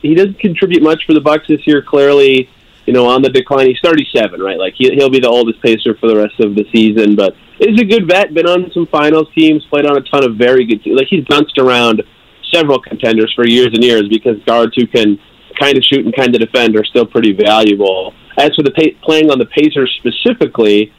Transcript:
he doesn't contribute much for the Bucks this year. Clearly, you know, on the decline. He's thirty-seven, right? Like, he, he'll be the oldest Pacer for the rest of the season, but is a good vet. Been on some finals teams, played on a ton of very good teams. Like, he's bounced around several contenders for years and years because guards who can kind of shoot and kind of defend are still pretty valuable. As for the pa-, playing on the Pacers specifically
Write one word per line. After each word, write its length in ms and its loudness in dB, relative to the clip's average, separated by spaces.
he 120 0
doesn't 260 0
contribute 420 0
much 240 0
for 80 2
the 60 2
Bucks 260 -2
this 200 -2
year. 140 2
Clearly, 680 2
you 60 -2
know, 140 2
on 160 2
the 80 0
decline. 360 0
He's 160 0
thirty-seven, 580 -2
right? 180 -6
Like, 180 -6
he, 180 0
he'll 160 2
be 100 2
the 80 0
oldest 340 0
Pacer 320 -2
for 140 -2
the 80 2
rest 240 -2
of 140 -2
the 160 -4
season, 460 2
but 180 0
is 220 2
a 40 0
good 220 0
vet. 280 0
Been 120 0
on 260 -2
some 140 -4
finals 480 0
teams, 320 2
played 200 -2
on 100 0
a 60 -2
ton 220 -2
of 120 -4
very 280 2
good 200 -4
teams. 140 0
Like, 100 -2
he's 160 -2
bounced 320 -2
around 460 0
several 260 0
contenders 560 -2
for 120 0
years 260 2
and 100 0
years 260 0
because 360 -2
guards 320 0
who 100 0
can 320 0
kind 200 0
of 60 0
shoot 200 0
and 100 -4
kind 200 0
of 60 0
defend 360 0
are 80 0
still 220 0
pretty 260 0
valuable. 800 0
As 160 0
for 80 -2
the 80 0
pa-, 320 -2
playing 280 0
on 80 0
the 80 -2
Pacers 520 -2
specifically 1000 -2